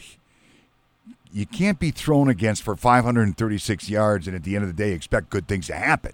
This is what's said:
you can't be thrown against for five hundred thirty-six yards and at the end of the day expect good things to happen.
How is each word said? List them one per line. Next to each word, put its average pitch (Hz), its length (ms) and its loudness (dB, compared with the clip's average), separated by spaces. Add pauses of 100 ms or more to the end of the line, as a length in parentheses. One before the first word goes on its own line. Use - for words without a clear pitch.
(1300)
you 101 120 -4
can't 196 340 -2
be 160 120 -2
thrown 143 380 2
against 107 340 0
for 104 120 -4
five 123 300 4
hundred 117 320 2
thirty-six 104 540 -2
yards 104 360 2
and 92 80 -8
at 87 80 -8
the 95 140 -4
end 104 80 -2
of 90 100 -4
the 92 80 -4
day 104 100 0
expect 87 380 -4
good 95 160 -4
things 95 200 -4
to 76 80 -8
happen. - 400 -4